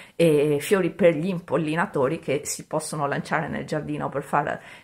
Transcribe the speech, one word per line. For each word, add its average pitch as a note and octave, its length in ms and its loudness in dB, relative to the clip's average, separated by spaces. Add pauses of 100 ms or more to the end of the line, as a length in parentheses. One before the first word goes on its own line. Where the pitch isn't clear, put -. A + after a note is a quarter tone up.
(160)
eh, D3+ 440 6
fiori F3 300 2
per E3+ 240 4
gli D3+ 120 -2
impollinatori E3 960 0
che D3 240 -2
si - 220 -8
possono D3+ 400 -4
lanciare D3 420 -2
nel C#3+ 180 -8
giardino D3 420 -6
per C#3 140 -4
far, D3 360 -2 (260)